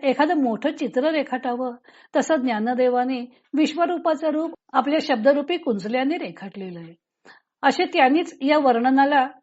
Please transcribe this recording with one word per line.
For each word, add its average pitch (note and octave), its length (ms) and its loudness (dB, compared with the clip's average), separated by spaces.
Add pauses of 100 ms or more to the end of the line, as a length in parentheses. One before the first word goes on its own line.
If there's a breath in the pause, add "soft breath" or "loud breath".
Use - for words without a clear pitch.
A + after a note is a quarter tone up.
एखादं D4 300 2
मोठं C4 380 0
चित्र D4 400 -2
रेखाटावं, B3+ 640 -4 (400 soft breath)
तसं D#4 200 2
ज्ञानदेवाने B3 1040 -2 (120)
विश्वरूपाचं D#4+ 760 0
रूप D#4 220 -2 (220)
आपल्या C#4 280 0
शब्दरूपी C#4+ 560 0
कुंचल्याने B3+ 600 -2
रेखाटलेलं F#3+ 640 -12
आहे. E3 140 -18 (680 soft breath)
असे C#4 240 2
त्यांनीच D#4+ 560 2
या D4 160 2
वर्णनाला C4+ 680 2 (160)